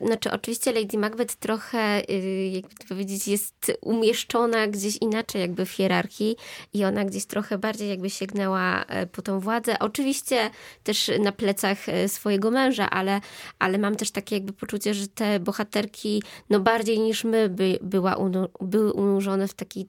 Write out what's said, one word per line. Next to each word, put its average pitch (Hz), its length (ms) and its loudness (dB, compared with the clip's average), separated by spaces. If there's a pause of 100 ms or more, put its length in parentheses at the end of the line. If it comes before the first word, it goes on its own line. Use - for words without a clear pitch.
znaczy 220 260 0
oczywiście 240 420 -2
Lady 220 240 0
Macbeth 220 380 0
trochę, 214 640 0 (100)
y, 190 420 -2
jakby 190 220 -8
to - 120 -20
powiedzieć, 196 400 -4
jest - 440 -2 (100)
umieszczona 226 840 2
gdzieś 208 340 -2
inaczej 220 400 0
jakby 180 240 -2
w - 60 -6
hierarchii 190 640 0 (380)
i 208 120 2
ona 202 200 2
gdzieś 196 200 -4
trochę 208 320 -4
bardziej 208 320 -2
jakby 185 200 -2
sięgnęła, 190 760 0
e, 185 220 -4
po - 140 -12
tą 196 180 -2
władzę. 220 400 0
Oczywiście 254 680 0 (340)
też - 280 0 (120)
na 202 80 2
plecach, 202 580 0
e, 180 200 2
swojego 208 420 0
męża, 254 380 2
ale, 196 320 0 (380)
ale 185 180 2
mam 208 180 2
też - 160 -4
takie 202 240 -4
jakby 196 180 -4
poczucie, 208 400 -2
że 202 140 -4
te 208 320 0
bohaterki, 208 840 -2 (260)
no 202 100 6
bardziej 226 400 4
niż 220 240 2
my 226 260 4
by, 185 320 2
była 190 340 2
unu-, 185 340 0 (120)
były 208 320 2
unurzone 196 540 2
w 196 60 -8
takiej 190 360 -10